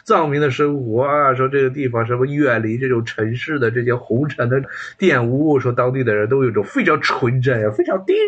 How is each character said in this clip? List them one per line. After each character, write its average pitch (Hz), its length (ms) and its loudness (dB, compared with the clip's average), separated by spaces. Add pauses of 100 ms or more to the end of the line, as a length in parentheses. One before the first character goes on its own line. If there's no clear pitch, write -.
藏 175 240 2
民 143 120 0
的 147 100 2
生 147 280 0
活 117 240 -2
啊， 139 320 2
说 131 140 0
这 139 140 0
个 131 80 2
地 139 180 -4
方 117 180 -2
什 123 100 -2
么 127 100 0
远 143 360 0
离 113 160 -2
这 131 100 -4
种 117 160 0
城 113 300 -4
市 143 240 -6
的 117 120 0
这 120 120 -2
些 120 120 0
红 123 340 -2
尘 123 200 -2
的 135 140 0 (360)
玷 147 260 2
污， 139 340 2
说 123 140 0
当 123 200 0
地 131 120 0
的 110 100 2
人 104 140 0
都 135 160 2
有 123 60 2
一 - 20 -6
种 104 100 0
非 254 220 -2
常 156 160 2
纯 127 400 0
真 120 260 0
啊、 107 100 0
非 349 80 2
常 190 200 -4
丁 381 100 2 (140)